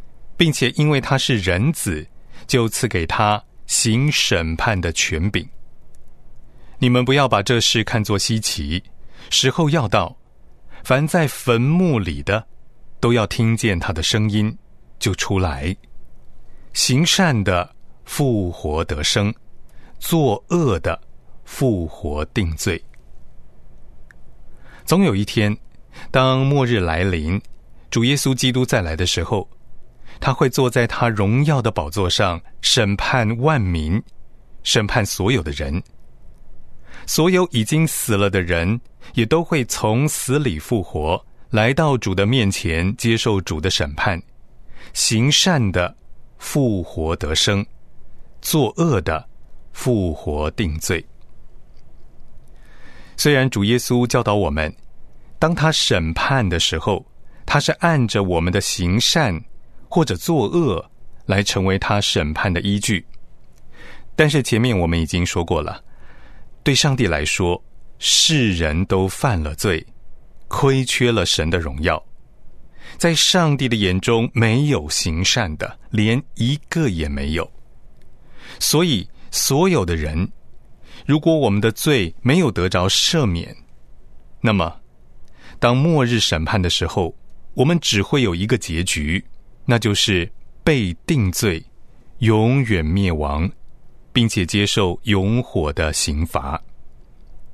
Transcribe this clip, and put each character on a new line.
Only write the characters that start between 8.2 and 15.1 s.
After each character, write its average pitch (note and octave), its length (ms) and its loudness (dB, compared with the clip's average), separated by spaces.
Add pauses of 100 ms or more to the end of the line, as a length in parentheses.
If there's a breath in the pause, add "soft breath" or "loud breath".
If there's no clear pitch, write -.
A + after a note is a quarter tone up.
奇， D#2 420 -4 (480 loud breath)
时 C3 220 4
候 D#3 180 2
要 D3 160 2
到， F#2+ 320 0 (640 loud breath)
凡 C#3 240 4
在 D#3 220 2
坟 A#2 320 2
墓 D#3+ 360 4
里 D#2 280 -2
的， G#2+ 200 0 (540)
都 A#2+ 140 4
要 A#2 120 4
听 A2+ 320 2
见 G2+ 220 2
他 F2 140 -2
的 E2 100 -2
声 G#2+ 260 2
音， G#2+ 240 2 (460)
就 F#2+ 160 0